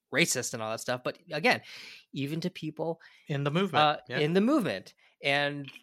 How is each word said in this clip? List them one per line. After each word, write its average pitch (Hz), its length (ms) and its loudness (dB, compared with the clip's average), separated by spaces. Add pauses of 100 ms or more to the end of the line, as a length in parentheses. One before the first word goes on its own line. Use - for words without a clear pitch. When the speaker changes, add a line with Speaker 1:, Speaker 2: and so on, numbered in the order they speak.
(140)
Speaker 1:
racist 135 400 2
and 113 100 -6
all 110 80 -4
that 113 80 -4
stuff, 123 240 -4
but - 140 -4 (140)
again, 156 300 2 (520)
even 143 280 -4
to 180 80 -2
people 160 520 -6 (260)
Speaker 2:
In 143 160 -2
the 143 80 0
movement, 160 320 4
Speaker 1:
uh, 151 140 4 (100)
Speaker 2:
yeah. 123 120 -2
Speaker 1:
in 151 140 2
the 196 80 4
movement. 208 520 0 (300)
And 143 460 0 (140)